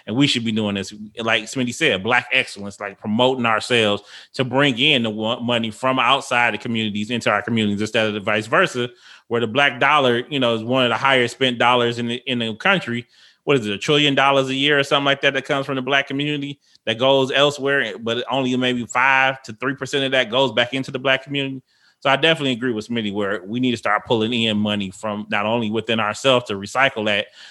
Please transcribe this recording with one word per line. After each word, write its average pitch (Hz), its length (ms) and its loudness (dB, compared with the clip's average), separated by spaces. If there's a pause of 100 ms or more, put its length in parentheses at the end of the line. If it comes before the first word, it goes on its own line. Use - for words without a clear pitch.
and 107 80 -6
we 139 120 4
should 120 180 -2
be 113 80 -2
doing 107 220 -2
this. 98 180 -6 (260)
Like 113 260 0
Smitty 123 300 -4
said, 113 280 0
black 123 280 0
excellence, 104 480 -4
like, 101 220 -10
promoting 123 460 2
ourselves 107 560 2 (320)
to 135 100 -2
bring 127 340 2
in 139 240 2
the 113 80 -2
wa-, 110 300 -4
money 117 300 -2
from 131 280 -2
outside 123 560 2
the 104 40 -8
communities 110 520 -4
into 120 200 0
our 104 120 2
communities 107 380 0
instead 110 260 0
of 104 80 -2
the 107 60 -6
vice 107 260 -2
versa, 127 440 0 (380)
where 117 120 0
the 117 60 0
black 127 340 0
dollar, 135 380 4 (100)
you 147 100 -4
know, 120 160 2
is 110 80 -4
one 127 220 2
of 120 60 2
the 113 80 2
higher 127 280 4
spent 123 320 -2
dollars 120 400 4
in 120 100 -4
the, 117 80 -4 (100)
in 127 120 -2
the 113 160 -4
country. 120 520 -4 (380)
What 143 120 2
is 113 100 -2
it, 104 60 -2
a 98 60 -4
trillion 147 360 0
dollars 135 360 2
a 131 40 -4
year 143 240 2
or 139 40 2
something 139 240 0
like 139 160 0
that 143 100 2
that 135 140 -4
comes 139 180 -2
from 135 120 -4
the 131 60 -4
black 139 240 0
community 143 540 -6 (240)
that 113 140 -4
goes 135 340 4
elsewhere, 135 640 0
but 113 320 -4
only 127 260 0
maybe 123 280 0
five 135 600 2
to 110 100 -16
three 135 200 -4
percent 135 300 -4
of 135 60 -2
that 127 200 2
goes 127 220 2
back 120 220 0
into 135 160 -4
the 131 80 -6
black 131 240 0
community. 139 400 -6 (380)
So 143 100 0
I 135 60 6
definitely 147 360 2
agree 120 200 -2
with 107 160 -6
Smitty 113 240 -4
where 101 320 -4
we 110 140 -6
need 127 120 2
to 117 60 0
start 107 280 0
pulling 113 280 2
in 113 260 0
money 104 320 -2
from 104 400 -8
not 104 160 0
only 113 240 0
within 113 280 -2
ourselves 120 480 2
to 107 80 -4
recycle 107 520 0
that, 104 220 0 (220)